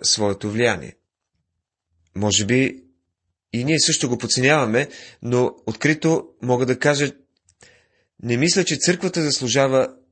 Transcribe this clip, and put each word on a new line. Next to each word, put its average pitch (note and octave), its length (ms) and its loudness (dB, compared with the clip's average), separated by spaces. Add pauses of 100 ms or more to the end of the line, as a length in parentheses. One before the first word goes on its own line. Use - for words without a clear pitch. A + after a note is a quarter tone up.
своето G#2 480 -2
влияние. G#2+ 440 -2 (1200)
Може G#2 300 0
би B2+ 380 0 (720)
и A#2+ 100 -4
ние D3+ 160 0
също C#3+ 300 0
го A#2+ 80 -2
подценяваме, B2+ 720 0 (320)
но B2 340 0 (100)
открито D#3 600 0 (140)
мога B2 240 0
да B2+ 140 -2
кажа, C#3+ 320 0 (1120)
не A#2+ 140 0
мисля, E3+ 280 2
че D#3 120 -2
църквата F3 440 0
заслужава C3 760 0 (160)